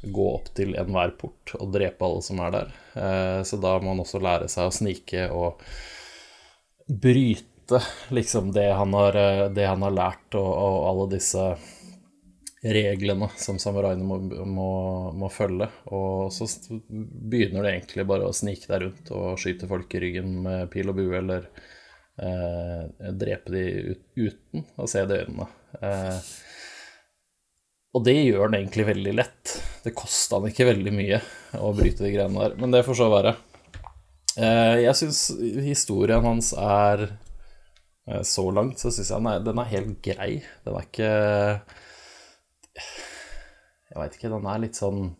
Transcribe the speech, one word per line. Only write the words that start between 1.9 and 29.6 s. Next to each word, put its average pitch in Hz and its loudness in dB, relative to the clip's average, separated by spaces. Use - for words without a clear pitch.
alle 90 0
som 92 -4
er 87 -2
der. 101 -4
Eh, 95 0
så 101 -4
da 92 4
må 95 -2
han 92 -2
også 98 -4
lære 87 2
seg 90 0
å 92 -2
snike 92 -2
og 87 -2
bryte 123 4
liksom 110 0
det 101 4
han 98 2
har, 101 6
eh, 101 4
det 101 2
han 95 2
har 98 0
lært, 92 -2
og, 98 0
og 92 2
alle 95 0
disse 95 0
reglene 101 2
som - -6
samuraiene 98 0
må, 95 -2
må, 95 -2
må 98 -4
følge. 98 0
Og 95 -2
så 92 -6
s-, - -8
begynner 110 -2
du 104 2
egentlig 95 -4
bare 98 2
å 95 -2
snike 101 -6
deg 95 0
rundt - -10
og 92 -4
skyte 92 -4
folk 92 -6
i 90 -2
ryggen 90 -4
med 92 -4
pil 95 -2
og 95 -2
bue, 92 0
eller, 92 -4
eh, 87 -4
drepe 101 -4
de 92 -2
ut, - -8
uten - -4
å - -6
se 98 0
det 98 0
i 85 -2
øynene. 90 -8
Eh, 95 -4
og 123 2
det 127 8
gjør 123 6
han 107 2
egentlig 101 0
veldig 98 0
lett. - -4